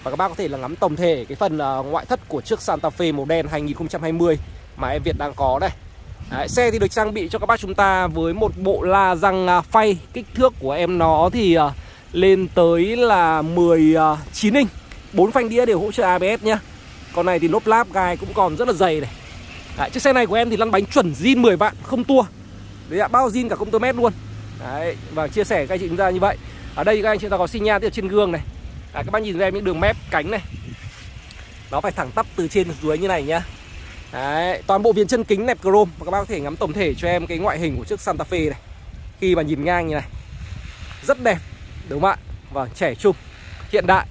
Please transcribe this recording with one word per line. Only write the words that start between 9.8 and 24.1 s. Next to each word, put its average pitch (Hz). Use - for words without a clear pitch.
Kích 240
thước 247
của 135
em 175
nó 165
thì, 208
à, 156
lên 190
tới 170
là 180
mười 165
chín 214
inch, 262
bốn 202
phanh 240
đĩa 240
đều 208
hỗ 202
trợ 233
A 180
B 180
S -
nhá. 214
Con 175
này 180
thì 165
lốp 214
láp 220
gai 180
cũng -
còn 175
rất 247
là 233
dày 160
này. 131
Đấy, 143
chiếc 262
xe 269
này 247
của 190
em 233
thì 220
lăn 226
bánh 196
chuẩn 185
zin 175
mười 226
vạn, 208
không 247
tua. 262
Đấy 165
ạ, 208
bao 247
zin 233
cả 170
công 208
tơ 220
mét 247
luôn. 240